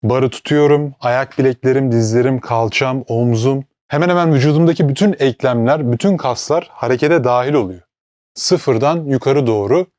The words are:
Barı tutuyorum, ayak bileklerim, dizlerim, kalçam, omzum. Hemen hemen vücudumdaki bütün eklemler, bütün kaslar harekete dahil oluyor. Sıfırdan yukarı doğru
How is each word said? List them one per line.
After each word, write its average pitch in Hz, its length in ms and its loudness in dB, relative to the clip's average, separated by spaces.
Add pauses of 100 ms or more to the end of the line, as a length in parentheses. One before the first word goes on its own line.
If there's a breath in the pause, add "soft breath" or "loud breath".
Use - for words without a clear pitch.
Barı 127 260 0
tutuyorum, 147 680 0
ayak 127 380 -2
bileklerim, 131 540 0
dizlerim, 117 480 0
kalçam, 123 680 -2
omzum. 120 560 0 (240)
Hemen 160 220 0
hemen 175 240 2
vücudumdaki 151 560 2
bütün 190 300 0
eklemler, 127 720 0
bütün 180 260 0
kaslar 143 540 -4
harekete 127 520 0
dahil 123 300 0
oluyor. 92 280 -2 (540)
Sıfırdan 156 680 -2
yukarı 135 420 0
doğru 110 400 0 (120)